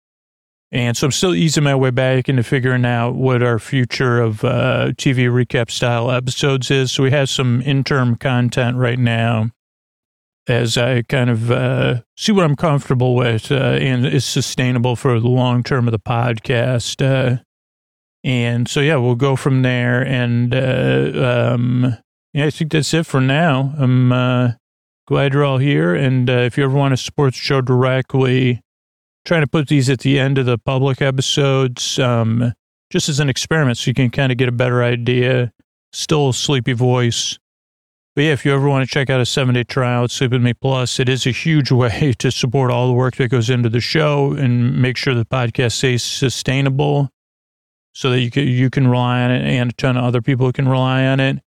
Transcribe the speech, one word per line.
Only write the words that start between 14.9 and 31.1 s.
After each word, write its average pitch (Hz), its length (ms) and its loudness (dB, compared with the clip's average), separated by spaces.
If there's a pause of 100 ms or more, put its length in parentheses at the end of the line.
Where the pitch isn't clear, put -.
for 120 240 0
the 113 80 0
long 123 340 2
term 120 280 0
of - 20 0
the 110 80 -2
podcast. 120 1040 -2
Uh, 131 360 0 (840)
and 120 440 0
so, - 140 -2
yeah, 147 160 2
we'll 123 180 2
go 135 200 0
from 131 280 0
there. 123 380 0
And, 123 520 0
uh, 131 1000 0
um, 123 440 0 (360)
yeah, 147 120 0
I 165 60 0
think 160 200 -6
that's 151 220 0
it 160 140 0
for 139 120 0
now. 135 600 2
I'm, 127 320 2
uh, 123 400 2 (560)
glad 139 260 0
you're 147 100 2
all 135 140 0
here. 147 380 2
And, 131 340 2
uh, 131 40 2
if 123 220 0
you 143 80 0
ever 135 140 0
wanna 139 200 2
support 139 360 -2
the - 60 -16
show 139 220 0
directly, 127 1000 0 (640)
trying 165 160 2
to 139 60 0
put 151 200 -2
these 135 220 2
at 131 100 0
the 139 200 2
end 135 180 0
of 135 80 2
the 123 120 0
public 135 440 -2
episodes, 135 1000 0